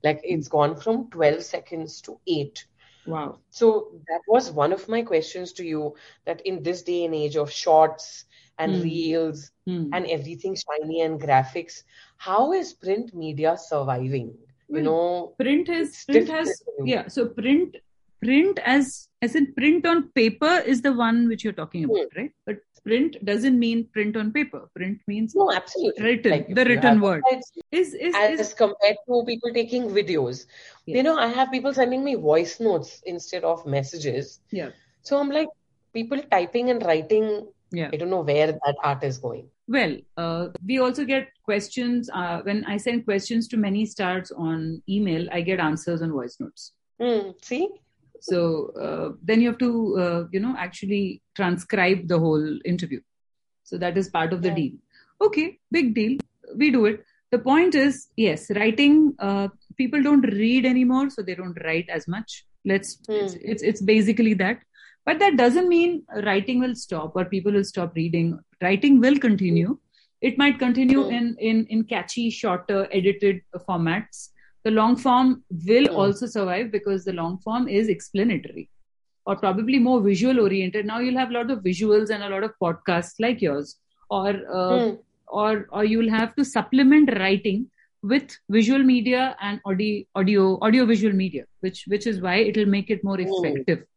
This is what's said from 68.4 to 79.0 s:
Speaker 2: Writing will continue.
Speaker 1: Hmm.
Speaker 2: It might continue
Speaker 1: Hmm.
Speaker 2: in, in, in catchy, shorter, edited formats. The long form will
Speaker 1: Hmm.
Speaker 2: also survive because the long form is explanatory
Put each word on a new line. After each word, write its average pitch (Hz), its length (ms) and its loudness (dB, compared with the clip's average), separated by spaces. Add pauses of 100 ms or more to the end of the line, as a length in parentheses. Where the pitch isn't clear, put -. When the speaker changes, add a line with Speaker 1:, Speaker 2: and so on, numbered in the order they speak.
Speaker 2:
Writing 208 400 6
will 277 200 6
continue. 185 480 2
Speaker 1:
Hmm. 277 140 -4 (400)
Speaker 2:
It - 180 0
might 285 180 4
continue 262 460 2
Speaker 1:
Hmm. - 100 -4
Speaker 2:
in, 240 260 -2
in, 220 280 2
in 220 160 0
catchy, 226 480 -4
shorter, 196 600 -2
edited 196 500 2 (260)
formats. 175 600 -4 (340)
The 220 80 0
long 220 240 4
form 254 480 4 (240)
will 247 220 6
Speaker 1:
Hmm. - 60 -2
Speaker 2:
also 202 300 2
survive 208 460 -2
because 196 340 -4
the 190 80 -4
long 170 240 -4
form 240 300 -4
is 214 200 2
explanatory 190 800 -2 (600)